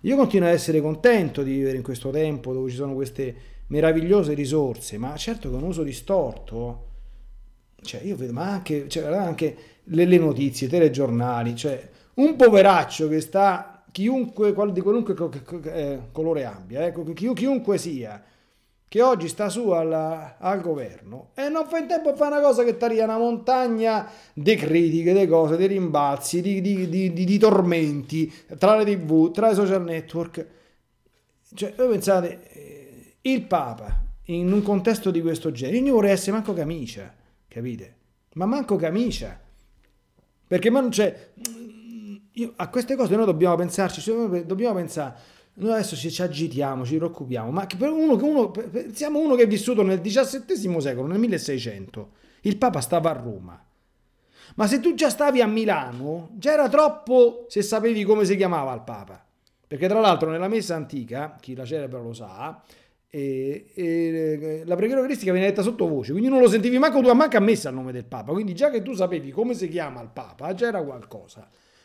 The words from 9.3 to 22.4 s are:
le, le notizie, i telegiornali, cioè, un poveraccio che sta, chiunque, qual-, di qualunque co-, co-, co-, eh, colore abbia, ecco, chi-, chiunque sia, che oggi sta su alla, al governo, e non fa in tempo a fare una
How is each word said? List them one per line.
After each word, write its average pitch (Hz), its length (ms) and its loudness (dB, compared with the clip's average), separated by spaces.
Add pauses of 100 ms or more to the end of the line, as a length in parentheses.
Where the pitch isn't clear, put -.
le, 170 200 2
le 180 140 8
notizie, 139 480 0
i 127 40 -6
telegiornali, 123 840 2
cioè, 135 320 -6 (280)
un 285 200 4
poveraccio 196 720 6
che 156 140 0
sta, 190 600 0 (100)
chiunque, 220 600 0
qual-, 208 200 0
di 175 100 -2
qualunque 208 320 2
co-, 160 160 -4
co-, 131 120 -12
co-, 156 280 -12
eh, 143 300 -4 (120)
colore 156 320 -2
abbia, 104 400 -8
ecco, 170 200 -6 (100)
chi-, 214 180 -4
chiunque 226 460 0
sia, 117 440 -10 (640)
che 220 160 2
oggi 233 240 2
sta 208 220 -4
su 220 220 -2
alla, 160 680 -2
al 190 220 -4
governo, 127 760 -10
e 277 140 -4
non 311 180 -2
fa 330 120 -2
in 320 100 -4
tempo 320 220 0
a 277 40 2
fare 294 220 2
una 285 40 2